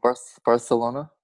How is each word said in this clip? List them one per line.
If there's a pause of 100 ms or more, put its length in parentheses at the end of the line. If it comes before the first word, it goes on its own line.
Bar-, (280)
Barcelona. (120)